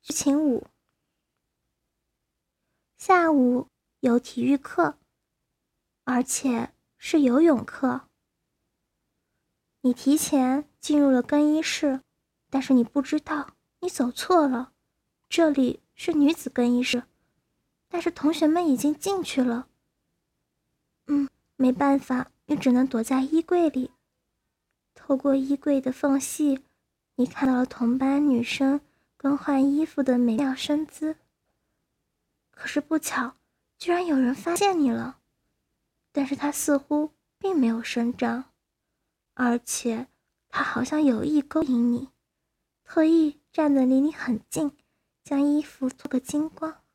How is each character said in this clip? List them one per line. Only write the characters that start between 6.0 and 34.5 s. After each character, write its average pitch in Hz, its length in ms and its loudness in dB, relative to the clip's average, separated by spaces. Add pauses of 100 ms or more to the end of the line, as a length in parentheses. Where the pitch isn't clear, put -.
而 254 180 -2
且 240 500 -4 (240)
是 - 240 0
游 254 200 4
泳 320 240 4
课。 - 440 -4 (1700)
你 247 100 2
提 277 240 2
前 269 520 0 (120)
进 294 200 2
入 277 100 4
了 247 120 4
更 294 200 2
衣 302 200 2
室， 269 380 -2 (480)
但 269 120 -2
是 262 120 0
你 247 100 6
不 269 200 -2
知 302 180 -4
道 - 340 -8 (260)
你 349 80 -6
走 247 220 -4
错 320 380 2
了， 254 240 -4 (560)
这 320 220 2
里 262 300 0 (140)
是 - 200 -6
女 294 180 4
子 - 160 -8
更 240 180 0
衣 247 160 2
室， 247 220 -4 (840)
但 349 120 -6
是 349 100 -2
同 311 220 0
学 311 140 2
们 339 200 2
已 262 120 2
经 294 160 0
进 381 280 -4
去 269 200 -2
了。 240 260 -2 (1400)
嗯， 285 220 0 (280)
没 254 140 4
办 277 280 2
法， 254 320 -6 (160)
你 302 100 -2
只 254 160 2
能 254 140 4
躲 226 160 -2
在 262 180 0
衣 311 220 0
柜 349 260 2
里。 262 220 -4 (1040)
透 - 220 -2
过 269 200 2
衣 269 180 0
柜 277 280 0
的 262 100 -4
缝 277 260 0
隙， 269 460 -2 (520)
你 254 100 2
看 - 200 -4
到 254 100 2
了 254 100 0
同 240 300 -2
班 277 320 0
女 240 140 2
生 269 380 -2 (360)
更 277 200 -2
换 277 280 0
衣 285 220 0
服 - 160 -4
的 254 160 2
美 233 180 2
妙 269 180 -2
身 294 300 -2
姿。 311 320 -8 (1300)
可 - 160 -16
是 - 140 -4
不 311 180 -4
巧， - 380 -6 (420)
居 - 120 -6
然 349 140 0
有 302 140 0
人 254 160 2
发 339 200 -6